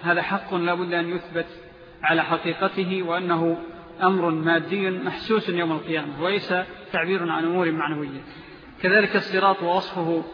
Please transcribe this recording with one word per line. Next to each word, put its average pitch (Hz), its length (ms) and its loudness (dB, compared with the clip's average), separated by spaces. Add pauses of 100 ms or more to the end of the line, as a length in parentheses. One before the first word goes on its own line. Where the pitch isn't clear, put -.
هذا 170 180 2
حق 190 320 -4
لا 175 200 2
بد 175 200 -2
أن 170 160 0
يثبت 165 380 -4 (560)
على 160 200 4
حقيقته، 185 800 0
وأنه 170 540 0 (440)
أمر 185 280 4
مادي 165 600 2
محسوس 185 600 -2
يوم 175 220 0
القيامة 156 520 -4
وليس 190 300 0 (380)
تعبير 175 400 0
عن 160 140 0
أمور 170 260 2
معنوية. 147 500 -4 (600)
كذلك 196 340 4
الصراط 190 480 4
ووصفه 170 600 0 (100)